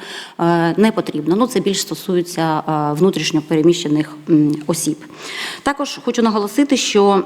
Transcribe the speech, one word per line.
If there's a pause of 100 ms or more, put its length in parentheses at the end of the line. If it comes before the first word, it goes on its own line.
(400)
е,
не
потрібно.
Ну,
це
більш
стосується,
е,
внутрішньо
переміщених, (140)
м, (120)
осіб. (680)
Також
хочу
наголосити,
що,